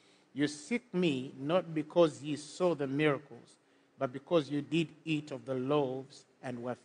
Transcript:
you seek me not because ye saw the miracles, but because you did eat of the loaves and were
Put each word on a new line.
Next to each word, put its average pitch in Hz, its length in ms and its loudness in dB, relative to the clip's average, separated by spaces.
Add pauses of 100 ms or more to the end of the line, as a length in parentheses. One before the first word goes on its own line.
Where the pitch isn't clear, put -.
(340)
you 143 140 2
seek - 480 -4
me 143 420 0
not 160 380 0
because 151 480 4
ye 147 140 -4
saw 175 360 0
the 139 140 -2
miracles, 135 680 0 (420)
but 135 120 0
because 139 380 0
you 147 140 -2
did 151 240 0 (180)
eat 151 240 -2
of 123 160 -10
the 131 80 -4
loaves 131 720 -2 (160)
and 123 220 -8
were 123 220 -6